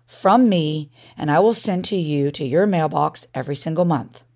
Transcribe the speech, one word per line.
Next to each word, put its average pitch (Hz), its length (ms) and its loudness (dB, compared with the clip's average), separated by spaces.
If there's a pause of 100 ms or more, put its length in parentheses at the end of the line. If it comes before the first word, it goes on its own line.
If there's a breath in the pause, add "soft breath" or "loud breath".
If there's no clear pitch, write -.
from 226 440 2
me, 156 420 -2 (260 soft breath)
and 147 140 -2
I 156 80 4
will 220 140 4
send 180 320 -4
to 208 100 -4
you 147 360 0
to 147 140 -8
your 156 200 2
mailbox 156 680 -2
every 139 220 -6
single 165 300 -2
month. 135 380 -4 (120)